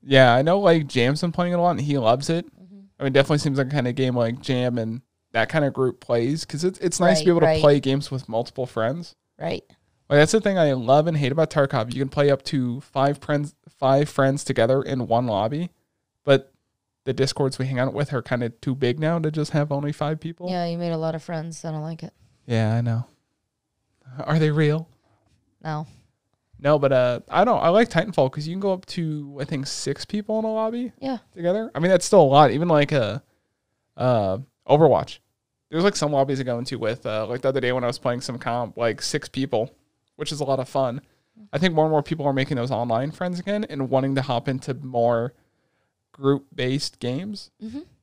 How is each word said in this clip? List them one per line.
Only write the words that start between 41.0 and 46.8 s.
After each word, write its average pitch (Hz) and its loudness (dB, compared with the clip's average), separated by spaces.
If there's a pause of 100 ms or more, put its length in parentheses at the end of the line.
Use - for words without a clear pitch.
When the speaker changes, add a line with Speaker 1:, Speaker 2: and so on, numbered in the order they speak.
Speaker 1:
I 139 -4
think 175 2
more 156 4
and 156 0
more 151 2
people 156 -4
are 139 0
making 135 -2
those 120 -4
online 120 -2
friends 180 -8
again 208 -4
and 135 -6
wanting 135 0
to 135 0
hop 127 -4
into 131 -6
more 120 0 (800)
group-based 135 -2